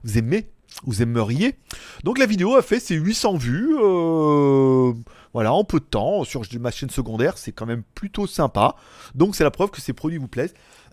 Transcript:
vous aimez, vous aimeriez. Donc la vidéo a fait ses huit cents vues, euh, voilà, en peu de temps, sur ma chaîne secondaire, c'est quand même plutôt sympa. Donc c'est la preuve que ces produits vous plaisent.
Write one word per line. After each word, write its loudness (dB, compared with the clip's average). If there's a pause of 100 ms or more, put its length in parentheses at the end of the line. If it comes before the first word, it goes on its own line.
vous -2
aimez, -2 (340)
vous -2
aimeriez. 0 (460)
Donc -2
la 4
vidéo 2
a 6
fait 0
ses -4
huit 0
cents 0
vues, 0
euh, 4 (400)
voilà, 0
en 2
peu 0
de -4
temps, -2
sur -8 (180)
ma -4
chaîne -8
secondaire, -2
c'est -12
quand -12
même -6 (140)
plutôt -6
sympa. 0 (400)
Donc 2
c'est 0
la 4
preuve -2
que -14
ces -6
produits -6
vous -10
plaisent. -6 (380)